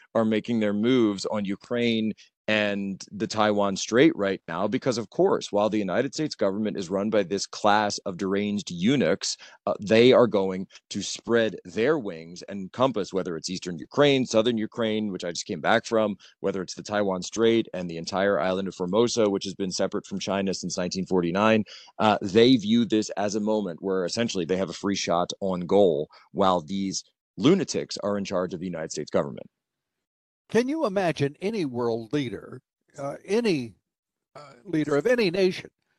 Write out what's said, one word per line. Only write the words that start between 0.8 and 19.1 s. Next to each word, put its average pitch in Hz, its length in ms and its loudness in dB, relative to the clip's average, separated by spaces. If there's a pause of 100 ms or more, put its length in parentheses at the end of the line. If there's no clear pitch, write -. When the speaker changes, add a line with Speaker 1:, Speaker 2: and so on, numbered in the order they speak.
Speaker 1:
on 104 200 -2
Ukraine 113 680 -2 (360)
and 101 600 0
the 104 160 -4
Taiwan 104 480 2
Strait 127 400 4
right 98 320 -2
now, 90 220 -4
because, 113 280 -2
of 110 120 -8
course, 170 420 0
while 104 180 2
the 104 80 0
United 104 360 -2
States 156 200 -4
government 104 440 -2
is 90 120 -8
run 98 200 -2
by 104 140 2
this 92 220 -4
class 104 600 0
of 98 100 -6
deranged 101 560 -4
eunuchs, 92 640 0 (300)
uh, - 160 -2
they 113 320 6
are 113 140 8
going 95 380 -2 (240)
to 104 120 -6
spread 110 640 -2
their 113 340 0
wings 87 480 -12
and 98 240 -10
compass, 117 400 0
whether 87 240 -2
it's 78 140 -8
eastern 90 280 -6
Ukraine, 135 480 2
southern 110 320 2
Ukraine, 107 540 -2
which 90 140 -8
I 87 60 -4
just - 200 -10
came 87 80 -6
back 101 260 2
from, 110 300 0 (240)
whether 95 220 -4
it's - 160 -10
the 85 140 -12
Taiwan 98 300 0
Strait 113 520 2
and 90 160 -6
the 82 80 -8
entire 95 420 0
island 92 300 0
of - 60 -12
Formosa, 107 540 2